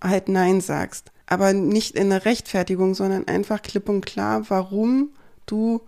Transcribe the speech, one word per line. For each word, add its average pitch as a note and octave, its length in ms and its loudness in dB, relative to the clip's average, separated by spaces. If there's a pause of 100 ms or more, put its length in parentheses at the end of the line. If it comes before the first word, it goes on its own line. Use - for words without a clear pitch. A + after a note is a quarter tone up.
halt F#3+ 280 0
Nein F#3 320 4
sagst. - 500 -8 (140)
Aber F#3+ 280 4
nicht G3+ 420 0
in G3 140 2
der F#3+ 160 2
Rechtfertigung, F#3+ 720 0
sondern F#3+ 320 -2
einfach G3+ 340 -2
klipp - 280 -6
und G3 160 0
klar, G#3+ 440 -4
warum G#3+ 600 0 (360)
du A3+ 420 -2